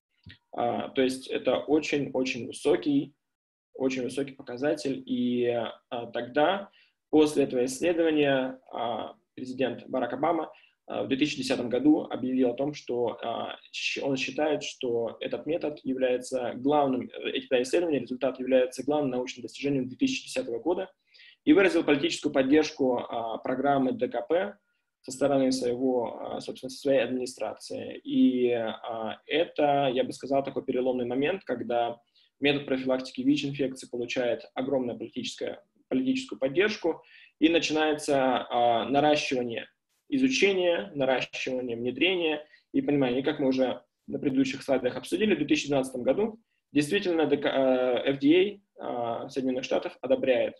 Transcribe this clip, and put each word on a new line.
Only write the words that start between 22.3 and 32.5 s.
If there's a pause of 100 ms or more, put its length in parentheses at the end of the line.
поддержку,
а,
программы
Д
К
П (440)
со
стороны
своего,
а,
собственно,
со
своей
администрации.
И,
а,
это,
я
бы
сказал,
такой
переломный
момент,
когда (400)
метод